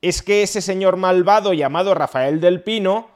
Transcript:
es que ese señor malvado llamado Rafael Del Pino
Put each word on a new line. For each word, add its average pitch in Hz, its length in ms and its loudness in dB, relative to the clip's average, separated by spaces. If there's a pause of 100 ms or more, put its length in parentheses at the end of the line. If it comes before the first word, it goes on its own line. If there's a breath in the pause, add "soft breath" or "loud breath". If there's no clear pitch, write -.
es - 220 -4
que 208 200 0
ese 196 180 -4
señor 185 360 0
malvado 190 560 2
llamado 160 400 0
Rafael 147 480 -2
Del 180 220 2
Pino 214 520 -2